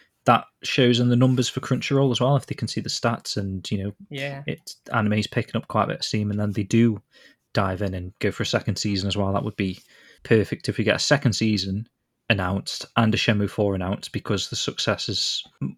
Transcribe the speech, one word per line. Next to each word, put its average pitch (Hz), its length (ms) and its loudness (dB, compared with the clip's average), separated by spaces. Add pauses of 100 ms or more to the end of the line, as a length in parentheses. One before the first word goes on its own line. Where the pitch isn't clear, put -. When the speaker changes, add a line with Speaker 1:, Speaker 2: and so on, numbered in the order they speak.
(260)
Speaker 1:
that 117 180 6 (180)
shows 123 380 4
in 123 80 4
the 120 80 4
numbers 127 320 4
for - 120 -6
Crunchyroll 135 520 0
as 113 80 -2
well, 135 160 4
if 131 80 -2
they - 100 -10
can 110 140 -4
see - 140 -6
the 113 80 -8
stats - 480 -4
and, 95 320 -4
you 101 120 -2
know, 101 100 -4 (180)
Speaker 2:
Yeah. 139 360 -8
Speaker 1:
it, - 280 -8 (180)
anime's 107 340 2
picking - 300 -4
up 110 120 -6
quite 107 160 2
a - 20 2
bit 107 140 -6
of - 40 -6
steam, 104 260 -2
and 104 80 -2
then 104 140 -2
they 101 100 -2
do 113 380 4 (540)
dive 95 260 0
in 95 140 -2
and 92 240 -8
go 104 120 0
for - 120 -6
a 104 40 -2
second 107 300 -2
season 101 320 -2
as 95 80 -2
well. 98 160 0
That 101 120 0
would 107 120 -6
be 95 240 -2 (420)
perfect - 460 2
if - 80 -2
we 110 80 -2
get 101 120 4
a - 20 -6
second 127 340 2
season 101 560 -2 (420)
announced 98 560 -2 (100)
and 110 160 4
a 98 60 0
Shenmue 101 320 2
four 101 240 0
announced, 92 380 -4
because - 360 -4
the - 80 -10
success - 540 -2
is - 340 -4 (340)